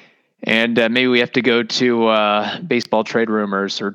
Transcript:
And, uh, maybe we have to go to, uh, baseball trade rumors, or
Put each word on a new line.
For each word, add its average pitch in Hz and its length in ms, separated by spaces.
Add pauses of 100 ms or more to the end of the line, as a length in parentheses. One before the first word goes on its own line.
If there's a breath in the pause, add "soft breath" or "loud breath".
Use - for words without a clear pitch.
(440 loud breath)
And, 113 340
uh, 113 120
maybe 127 180
we 123 120
have 120 120
to 135 100
go 120 220
to, 117 440
uh, 107 560
baseball 113 420
trade 113 240
rumors, 101 520
or 101 140